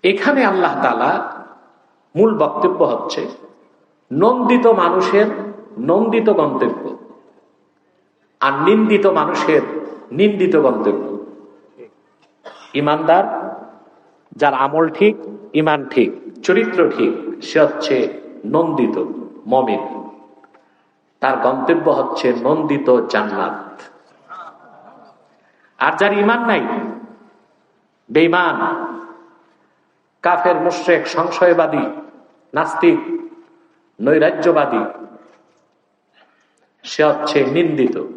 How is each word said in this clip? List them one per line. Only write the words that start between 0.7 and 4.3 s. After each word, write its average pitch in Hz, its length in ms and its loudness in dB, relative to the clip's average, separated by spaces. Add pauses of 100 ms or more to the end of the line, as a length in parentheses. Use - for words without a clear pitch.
তাআলা 123 260 0 (1040)
মূল 220 160 4 (120)
বক্তব্য - 380 0 (120)
হচ্ছে - 300 -6 (880)
নন্দিত 233 560 2 (160)